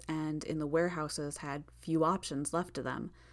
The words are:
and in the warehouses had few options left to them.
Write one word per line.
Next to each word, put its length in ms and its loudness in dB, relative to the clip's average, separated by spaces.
and 380 -2
in 140 0
the 80 0
warehouses 680 0
had 280 -6
few 240 4
options 480 0
left 220 0
to 60 -2
them. 300 -4